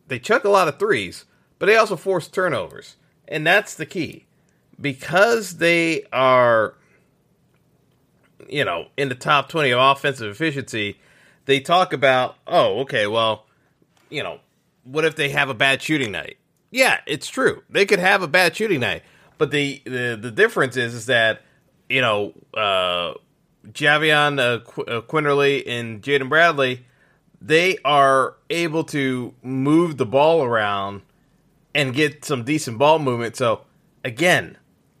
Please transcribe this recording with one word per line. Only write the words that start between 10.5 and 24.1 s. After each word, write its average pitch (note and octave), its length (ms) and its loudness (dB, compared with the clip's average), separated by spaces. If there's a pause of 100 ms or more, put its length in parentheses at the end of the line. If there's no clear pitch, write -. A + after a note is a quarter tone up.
they C3+ 160 2
talk F3 320 2
about, C3 440 0 (120)
"Oh, B2 320 2
okay, B2+ 260 -2
well, A2 400 -2 (640)
you C#3 140 -8
know, E2 160 -12 (420)
what D3 220 -4
if D#3 100 0
they D3 140 -2
have C#3 220 -2
a C3+ 40 -6
bad C3+ 280 0
shooting C#3+ 280 -2
night?" D#2+ 280 -10 (320)
Yeah, A3+ 360 2
it's - 220 -8
true. - 420 -2
They G3 160 0
could G3 140 2
have F#3+ 220 2
a E3 60 -6
bad F3 280 2
shooting G#3 240 -2
night. F#2+ 220 -4 (340)
But D3+ 160 -2
the, C#3+ 320 -2
the, B2 360 -6
the A#2 120 -10
difference D#3 440 0
is, A#2+ 180 -4
is A2+ 120 -14
that, A2+ 360 2 (460)
you C3 120 0
know, G#2 320 0 (220)
uh, F2+ 600 -2 (540)
Javion, D3 720 2